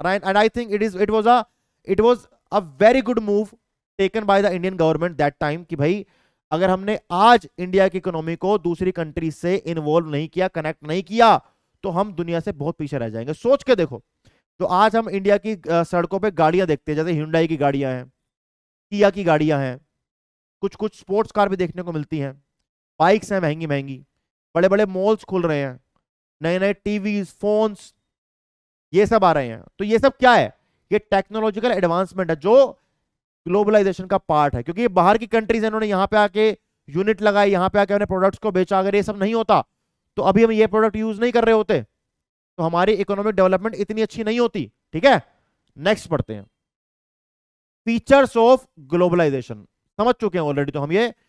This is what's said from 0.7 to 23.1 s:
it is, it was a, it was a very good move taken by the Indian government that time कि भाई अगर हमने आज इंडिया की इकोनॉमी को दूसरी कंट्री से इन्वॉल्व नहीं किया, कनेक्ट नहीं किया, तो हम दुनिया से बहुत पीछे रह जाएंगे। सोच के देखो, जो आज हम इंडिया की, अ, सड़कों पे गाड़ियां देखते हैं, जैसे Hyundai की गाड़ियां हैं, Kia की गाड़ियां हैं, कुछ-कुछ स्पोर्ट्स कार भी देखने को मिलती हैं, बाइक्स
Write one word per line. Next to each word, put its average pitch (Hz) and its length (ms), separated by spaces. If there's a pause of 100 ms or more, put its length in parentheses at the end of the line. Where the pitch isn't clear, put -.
it 214 120
is, 185 160
it 196 40
was 220 160
a, 240 180 (440)
it 190 120
was 233 160 (360)
a 208 80
very 202 420
good 233 160
move 208 280 (540)
taken 196 220
by 202 200
the 202 80
Indian 185 240
government 160 400
that 143 180 (100)
time 160 240
कि 170 100
भाई 170 300 (440)
अगर 180 200
हमने 196 300 (100)
आज 208 380 (100)
इंडिया 185 300
की 185 100
इकोनॉमी 165 380
को 196 220
दूसरी 175 340
कंट्री 160 380
से 175 260
इन्वॉल्व 160 520
नहीं 151 200
किया, 180 200
कनेक्ट 156 360
नहीं 165 180
किया, 214 440 (360)
तो 196 80
हम 196 220
दुनिया 170 280
से 196 120
बहुत 151 240
पीछे 147 220
रह 117 100
जाएंगे। 113 240
सोच 254 300
के 254 140
देखो, 127 260 (240)
जो - 380
आज 202 320
हम 226 120
इंडिया 196 280
की, 214 180
अ, 170 280
सड़कों 175 380
पे 208 100
गाड़ियां 165 380
देखते 151 260
हैं, 156 100
जैसे 165 160
Hyundai 160 280
की 160 80
गाड़ियां 139 360
हैं, 127 200 (800)
Kia 202 200
की 196 120
गाड़ियां 156 360
हैं, 127 200 (800)
कुछ-कुछ - 380
स्पोर्ट्स 214 340
कार 202 160
भी 190 80
देखने 180 260
को 175 100
मिलती 156 260
हैं, 139 260 (560)
बाइक्स 202 320